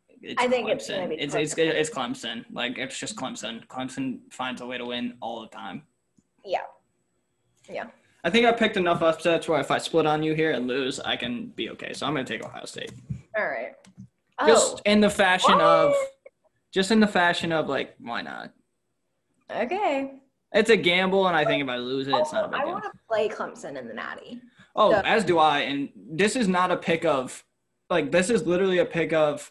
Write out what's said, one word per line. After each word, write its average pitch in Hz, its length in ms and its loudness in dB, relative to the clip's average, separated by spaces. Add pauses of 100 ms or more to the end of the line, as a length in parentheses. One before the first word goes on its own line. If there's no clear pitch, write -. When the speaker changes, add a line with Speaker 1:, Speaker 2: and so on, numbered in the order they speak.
(220)
Speaker 1:
it's - 200 -6
Speaker 2:
I 254 60 2
think 240 200 0
Speaker 1:
Clemson. 208 80 0
Speaker 2:
it's - 140 -10
gonna 180 180 -6
be 160 80 -6
Speaker 1:
It's, 147 200 -8
it's, 156 200 -2
Speaker 2:
Clemson. 160 180 0
Speaker 1:
it's 151 160 0
Clemson. 120 600 -8
Like, 123 260 -6
it's - 220 -10
just 110 160 -10
Clemson. 117 520 -10
Clemson 131 520 -8 (120)
finds 127 300 -8
a 123 60 -12
way 127 100 -8
to 120 80 -8
win 120 340 -6
all 113 220 -10
the 110 60 -16
time. 107 340 -14 (640)
Speaker 2:
Yeah. 185 140 -4 (1080)
Yeah. 165 180 -10 (380)
Speaker 1:
I 175 60 0
think 233 160 4
I 233 60 6
picked 226 260 0
enough 175 240 0
upsets 160 460 2
where 156 120 2
if 131 120 -2
I 127 60 2
split 156 280 0
on 156 160 2
you 156 120 0
here 160 180 0
and 123 160 -2
lose, 135 320 -2
I 123 160 -4
can 120 340 -6
be 113 220 -8
okay. - 220 -12
So - 120 -8
I'm 143 80 -2
gonna 135 120 -4
take 110 180 -8
Ohio - 220 -14
State. - 260 -12 (460)
Speaker 2:
All 202 80 -2
right. 123 280 -8 (720)
Speaker 1:
Just 508 320 6
Speaker 2:
Oh. - 80 -16
Speaker 1:
in 208 140 6
the 208 100 6
fashion 196 520 4
of, 571 300 6
Speaker 2:
What? 554 200 0 (600)
Speaker 1:
just 190 200 2
in 220 80 6
the 208 80 8
fashion 175 440 2
of, 156 180 0
like, 131 300 -4
why 117 220 -8
not? 64 300 -12 (960)
Speaker 2:
Okay. 269 720 -4 (340)
Speaker 1:
It's 226 160 4
a 226 80 8
gamble, 185 500 2
and 170 100 2
I 151 80 4
think 143 180 0
if 131 60 -6
I 123 80 -4
lose 131 300 -4
it, 139 80 -2
it's - 180 0
not - 120 0
a - 20 -8
Speaker 2:
Also, - 40 -8
Speaker 1:
big 247 100 -4
Speaker 2:
I - 40 -2
Speaker 1:
deal. 349 80 -4
Speaker 2:
wanna 403 180 -8 (180)
play 214 200 0
Clemson 156 480 -10
in 123 100 -12
the 110 60 -14
Natty. 92 480 -12 (340)
Speaker 1:
Oh, 208 160 6
Speaker 2:
So 208 140 6
Speaker 1:
as 202 180 2
do 170 160 2
I. 147 220 6
And 139 340 -4
this 180 400 0
is 240 140 2
not 180 220 2
a 175 60 2
pick 165 280 -2
of, 131 380 -2 (460)
like, 151 220 0
this 185 180 4
is 226 160 2
literally 180 340 2
a 160 60 6
pick 165 280 -2
of, 147 380 2